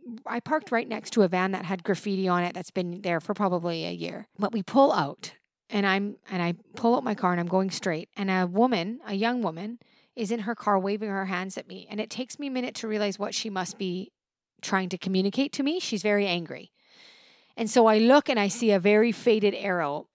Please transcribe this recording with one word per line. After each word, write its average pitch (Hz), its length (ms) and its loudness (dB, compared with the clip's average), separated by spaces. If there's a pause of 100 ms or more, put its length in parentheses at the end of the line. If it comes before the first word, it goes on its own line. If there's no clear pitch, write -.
(260)
I 240 140 -6
parked 302 320 -2
right 233 160 0
next - 220 -8
to 220 120 4
a 185 60 6
van 185 240 0
that 190 140 -6
had 185 180 -6
graffiti 190 420 -2
on 175 160 2
it 175 120 -4
that's 185 180 -12
been 180 300 -4
there 170 180 0
for 208 120 -4
probably 175 520 -2
a 175 80 -6
year. 170 340 -8 (100)
But 202 160 -2
we 214 120 -2
pull 277 260 6
out - 440 -2 (340)
and 202 180 0
I'm, 196 300 0 (120)
and 180 140 -2
I 170 120 0 (200)
pull 233 220 2
out 254 80 -2
my 220 100 -2
car 190 160 0
and 175 100 0
I'm 175 60 -2
going 190 240 0
straight. 170 460 -4
And 196 140 -2
a 185 160 2
woman, 214 600 0
a 208 80 -6
young 233 280 0
woman, 196 360 -6 (380)
is 220 160 -4
in 233 80 -2
her 214 160 -6
car 208 240 2
waving 202 300 -2
her 196 160 -4
hands 190 300 -6
at - 120 -12
me. 185 200 -16
And 208 120 -6
it 220 100 -8
takes 247 300 -10
me 285 80 -8
a - 20 -8
minute 254 260 -6
to 226 120 -8
realize 208 300 -2
what 202 160 -6
she - 140 -6
must 185 300 -6
be 185 320 -6 (520)
trying 190 280 -2
to 185 80 -6
communicate 196 560 0
to 285 80 -2
me. 320 180 -2
She's 196 220 -4
very 202 240 2
angry. 170 440 -4 (840)
And 220 140 -4
so 226 160 8
I 214 120 8
look 254 300 6
and 247 100 2
I 202 100 2
see 220 240 2
a 196 60 6
very 208 340 6
faded 214 420 2
arrow. 160 600 -4